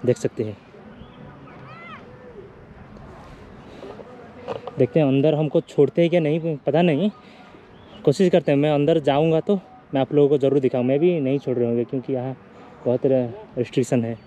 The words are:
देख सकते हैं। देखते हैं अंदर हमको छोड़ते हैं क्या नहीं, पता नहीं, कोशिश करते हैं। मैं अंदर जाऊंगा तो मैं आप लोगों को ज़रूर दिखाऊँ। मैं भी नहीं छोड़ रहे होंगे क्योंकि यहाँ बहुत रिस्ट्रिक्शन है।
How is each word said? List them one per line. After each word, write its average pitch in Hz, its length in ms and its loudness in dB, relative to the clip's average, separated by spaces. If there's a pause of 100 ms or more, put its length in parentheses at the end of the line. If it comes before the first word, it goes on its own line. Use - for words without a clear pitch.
देख 123 100 2
सकते - 280 -4
हैं। 107 120 -10 (4000)
देखते 135 220 2
हैं 147 60 2
अंदर 139 280 2
हमको 156 260 0
छोड़ते 147 400 0
हैं 170 100 2
क्या 175 100 2
नहीं, 156 360 -2
पता 151 260 0
नहीं, 175 280 2 (920)
कोशिश 170 260 4
करते 165 220 2
हैं। 139 60 4
मैं 151 140 2
अंदर 147 260 2
जाऊंगा 156 420 2
तो 196 200 0 (340)
मैं 135 60 2
आप 131 120 -2
लोगों 147 160 6
को 143 100 4
ज़रूर 135 220 2
दिखाऊँ। 127 240 0
मैं 135 140 2
भी 175 220 2
नहीं 135 180 0
छोड़ 131 180 -4
रहे 120 100 0
होंगे 117 180 0
क्योंकि 131 280 -6
यहाँ 131 240 -6 (500)
बहुत 123 180 2
रिस्ट्रिक्शन 127 1000 0
है। 113 220 -6